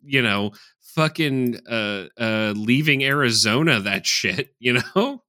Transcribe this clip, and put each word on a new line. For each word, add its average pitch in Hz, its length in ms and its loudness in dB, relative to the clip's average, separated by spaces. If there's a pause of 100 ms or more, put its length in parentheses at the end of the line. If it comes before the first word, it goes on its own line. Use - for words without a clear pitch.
you 135 180 0
know, 101 300 0 (280)
fucking, 143 800 -2 (120)
uh, 104 360 -4 (120)
uh, 110 380 0
Leaving 135 480 2
Arizona, 127 760 2
that 98 260 -4
shit, - 520 -2
you 123 160 0 (200)
know? 262 340 0